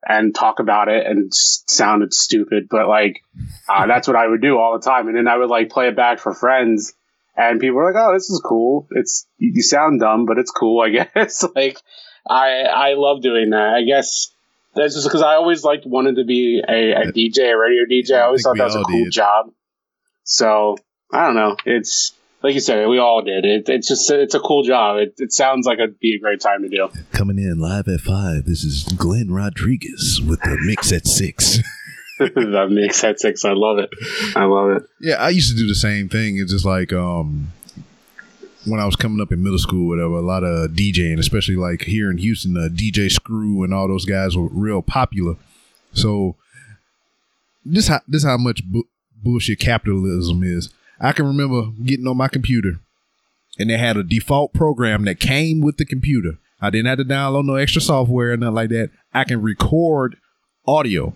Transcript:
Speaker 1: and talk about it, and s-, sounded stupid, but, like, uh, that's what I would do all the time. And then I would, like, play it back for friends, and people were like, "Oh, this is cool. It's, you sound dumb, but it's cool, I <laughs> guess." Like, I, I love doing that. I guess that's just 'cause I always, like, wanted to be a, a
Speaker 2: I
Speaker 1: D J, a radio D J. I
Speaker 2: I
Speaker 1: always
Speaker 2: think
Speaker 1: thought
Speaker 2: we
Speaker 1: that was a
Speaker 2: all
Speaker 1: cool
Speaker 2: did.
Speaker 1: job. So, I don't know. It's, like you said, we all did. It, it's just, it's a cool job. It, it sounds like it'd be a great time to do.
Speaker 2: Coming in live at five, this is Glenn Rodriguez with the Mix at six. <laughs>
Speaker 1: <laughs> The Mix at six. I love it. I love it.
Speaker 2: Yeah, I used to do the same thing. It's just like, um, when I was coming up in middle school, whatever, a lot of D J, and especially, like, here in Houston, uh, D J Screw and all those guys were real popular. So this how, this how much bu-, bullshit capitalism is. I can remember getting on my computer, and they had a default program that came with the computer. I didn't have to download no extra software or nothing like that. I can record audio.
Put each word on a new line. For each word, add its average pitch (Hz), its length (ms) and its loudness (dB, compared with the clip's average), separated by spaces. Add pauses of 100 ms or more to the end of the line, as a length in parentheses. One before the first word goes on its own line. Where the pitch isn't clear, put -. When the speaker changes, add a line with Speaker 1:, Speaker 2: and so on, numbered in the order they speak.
Speaker 1:
and 110 260 2
talk 110 260 0
about 104 280 2
it, 107 200 2
and 101 200 0
s-, - 400 0
sounded 104 460 2
stupid, 104 560 0
but, 107 180 2
like, 107 340 2 (460)
uh, 98 200 2
that's 120 200 2
what 131 80 2
I 117 120 4
would 110 140 2
do 135 160 4
all 113 220 2
the - 80 -8
time. 127 200 2
And 113 100 -2
then 120 100 2
I 120 80 4
would, 123 140 0
like, 113 200 0
play 127 200 0
it 110 60 -4
back 120 240 2
for 101 140 -6
friends, 120 600 2 (420)
and 117 240 2
people 127 180 0
were 170 140 2
like, 208 100 2
"Oh, 214 120 4
this 185 160 -2
is 180 160 0
cool. 123 460 0
It's, - 340 -4 (120)
you 117 240 0
sound 143 380 2
dumb, 110 260 2
but 113 120 0
it's 127 140 -2
cool, 117 300 2
I 110 80 2
<laughs> 117 260 0
guess." 214 280 0 (120)
Like, 135 220 0 (520)
I, 131 340 2
I 139 300 2
love 139 280 2
doing 117 300 2
that. 107 240 2
I 120 80 2
guess 135 460 0 (460)
that's 147 180 0
just 139 160 -2
'cause 156 120 0
I 156 140 4
always, 165 280 2
like, 147 220 0
wanted 131 320 0
to 123 80 0
be 120 420 2
a, 113 260 2
a - 20 2 (120)
Speaker 2:
I - 40 -8
Speaker 1:
D 113 180 0
J, 123 200 2
a 113 80 4
radio 120 300 4
D 123 160 2
J. 127 120 2
I 127 40 4
Speaker 2:
I - 40 6
Speaker 1:
always 123 200 2
Speaker 2:
think - 20 0
Speaker 1:
thought 113 80 4
Speaker 2:
we 110 60 -2
Speaker 1:
that 127 60 4
was 107 100 -2
a 107 40 0
Speaker 2:
all 101 60 -2
Speaker 1:
cool 117 200 0
Speaker 2:
did. 90 80 -6
Speaker 1:
job. 110 380 2 (720)
So, 107 540 2 (340)
I 127 140 2
don't 131 100 2
know. 107 200 2 (100)
It's, - 480 -2 (300)
like 139 100 2
you 139 60 0
said, 110 280 0
we 123 120 4
all 117 220 4
did. 95 240 -2
It, 104 240 2
it's 127 180 -2
just, - 240 0
it's 143 240 2
a 139 40 2
cool 143 240 2
job. 113 340 2
It, 104 200 0
it 127 160 -6
sounds 135 320 2
like 117 140 0
it'd 110 200 -2
be 113 160 2
a 101 40 -6
great 101 220 -2
time 101 220 0
to 95 60 -8
do. 95 200 -2 (240)
Speaker 2:
Coming 98 260 0
in 90 200 -2
live 90 280 -2
at 90 140 -2
five, 92 440 -2
this 85 180 -2
is 71 200 -2
Glenn 95 480 -2
Rodriguez 98 880 -4
with 78 200 -2
the 73 240 -2
Mix - 260 -2
at 85 160 -2
six. - 560 0
<laughs> - 100 -6
Speaker 1:
<laughs> - 460 -20
The 101 500 0
Mix 104 360 0
at 104 120 0
six. - 280 -2
I 101 80 2
love 104 260 2
it. 98 100 -4 (460)
I 104 80 2
love 98 280 2
it. 95 120 0 (160)
Speaker 2:
Yeah, 160 160 0
I 131 140 0
used 165 220 2
to 110 60 0
do 113 100 0
the 104 60 0
same 101 360 -2
thing. 107 280 -2
It's 95 140 -2
just 98 140 0
like, 92 260 -2
um, 85 600 -4 (1120)
when 107 160 -2
I 104 40 -2
was 98 120 -2
coming 107 240 -2
up 98 100 -4
in 87 100 -2
middle 95 160 0
school, 87 300 -2
whatever, 85 280 -2
a 85 60 -4
lot 92 220 -2
of 82 320 -2
D 101 160 0
J, 85 200 0
and 80 100 -2
especially, 98 340 -2
like, 87 280 -4
here 104 280 -2
in 87 60 -2
Houston, 92 400 -2
uh, 82 100 -2
D 90 240 -2
J 98 160 0
Screw 104 560 -2
and 92 100 -2
all 95 140 -2
those 95 160 -2
guys 95 320 -2
were 87 160 -2
real 101 300 -2
popular. 95 540 -2 (580)
So 101 420 -2 (1300)
this 196 220 0
how, 147 180 2
this 147 200 0
how 131 120 2
much 123 280 -2
bu-, 98 220 -4 (360)
bullshit 117 360 -2
capitalism 92 840 0
is. 87 260 -4 (300)
I 135 140 0
can 151 120 0
remember 139 420 -2 (160)
getting 127 240 -2
on 127 100 -2
my 131 100 0
computer, 110 520 -2 (800)
and 107 120 -2
they 113 80 0
had 113 200 0
a 101 60 -2
default 117 500 -2
program 117 520 0
that 95 140 -2
came 156 420 0
with 147 160 0
the 127 80 -2
computer. 123 520 -2 (240)
I 101 80 -2
didn't 110 180 0
have 127 100 0
to 135 80 -2
download 139 400 -2
no 135 100 0
extra 139 260 0
software 123 520 0
or 117 40 -2
nothing 117 180 -2
like 113 140 -2
that. 113 220 -2 (220)
I 131 100 0
can 120 180 -2
record 139 760 0 (500)
audio. 117 480 0